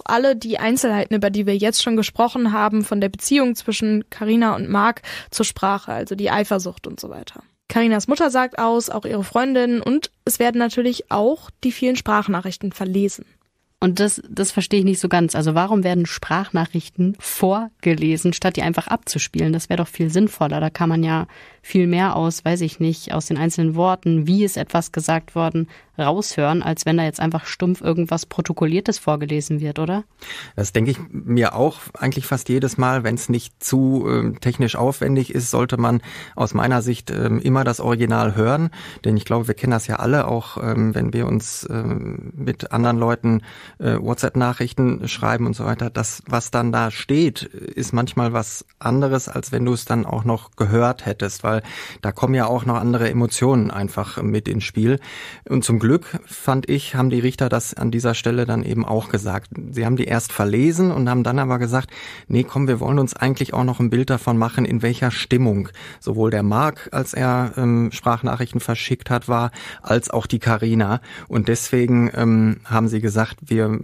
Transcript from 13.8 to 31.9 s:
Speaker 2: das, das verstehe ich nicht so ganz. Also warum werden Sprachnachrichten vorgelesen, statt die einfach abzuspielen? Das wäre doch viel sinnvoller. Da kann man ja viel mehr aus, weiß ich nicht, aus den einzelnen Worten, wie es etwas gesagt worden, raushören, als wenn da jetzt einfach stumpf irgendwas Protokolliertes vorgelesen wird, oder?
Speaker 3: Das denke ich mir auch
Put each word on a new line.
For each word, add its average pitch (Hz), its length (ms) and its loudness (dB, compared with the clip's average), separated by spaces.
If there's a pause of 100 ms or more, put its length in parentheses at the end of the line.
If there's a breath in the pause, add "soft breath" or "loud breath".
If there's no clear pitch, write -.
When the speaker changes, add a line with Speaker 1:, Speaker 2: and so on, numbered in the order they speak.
Speaker 2:
das, 208 280 2
das 196 240 -2
verstehe 202 280 2
ich 185 60 4
nicht 185 140 4
so 185 80 -2
ganz. 170 280 2
Also 156 180 0
warum 190 300 2
werden 180 240 2
Sprachnachrichten 180 1120 -2
vorgelesen, 175 1120 0
statt - 220 -2
die - 80 -2
einfach 175 240 -2
abzuspielen? 160 640 -2
Das 165 160 -4
wäre 175 80 0
doch 170 100 -2
viel 165 220 -2
sinnvoller. 160 500 2
Da 156 120 0
kann 165 180 0
man 165 140 2
ja 160 240 0 (340 loud breath)
viel 185 240 2
mehr 175 300 2
aus, 165 280 0
weiß 175 180 0
ich 160 180 -4
nicht, 165 340 0
aus 156 140 -2
den 160 100 0
einzelnen 160 380 2
Worten, 170 500 2
wie 190 180 4
es 196 140 -2
etwas - 360 -2
gesagt 165 420 -2
worden, 165 320 0 (320 soft breath)
raushören, 156 640 0
als 160 220 -2
wenn 165 120 2
da 170 60 2
jetzt 156 160 -4
einfach 160 260 -2
stumpf 180 360 -2
irgendwas 165 440 0
Protokolliertes 170 720 0
vorgelesen 151 640 -2
wird, 147 180 -4
oder? 180 280 -2 (500 loud breath)
Speaker 3:
Das 104 160 -2
denke 113 200 2
ich 117 60 -2 (140)
mir 117 440 0
auch 139 240 0 (140)